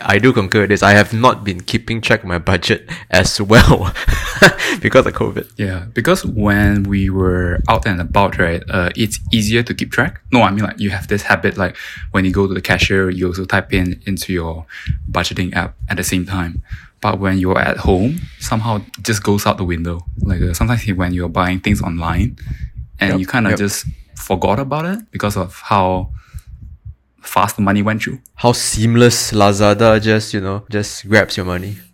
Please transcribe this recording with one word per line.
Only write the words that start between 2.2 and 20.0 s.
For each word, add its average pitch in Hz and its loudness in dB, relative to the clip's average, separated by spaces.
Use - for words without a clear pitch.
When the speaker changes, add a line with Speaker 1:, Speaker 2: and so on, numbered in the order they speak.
Speaker 1:
of - -14
my 90 -2
budget 92 0
as 92 2
well 107 6
<laughs> - 2
because 123 4
of - -4
covid. 104 -4
Speaker 2:
Yeah, 92 -4
because 165 0
when 101 2
we 98 0
were 90 0
out 110 2
and 90 -2
about, 90 0
right, 85 0
uh, 90 0
it's 113 -2
easier 113 2
to 120 -4
keep - -6
track. 139 -2
No, 120 6
I 98 4
mean, 104 -2
like, 85 -8
you 104 0
have 95 -6
this 101 -2
habit, 98 0
like, 92 -4
when 95 2
you 92 2
go 98 2
to 95 -2
the 92 -2
cashier, 95 0
you 92 -2
also 90 -4
type 95 -2
in - 0
into 95 -4
your 82 -6
budgeting 87 -2
app 87 -4
at - -4
the 90 -4
same 90 -2
time. 87 -6
But 95 -2
when 95 0
you're 92 2
at 64 0
home, 107 0
somehow 110 -2
it 101 -6
just 101 -2
goes 101 0
out 104 2
the 98 -4
window. 85 -4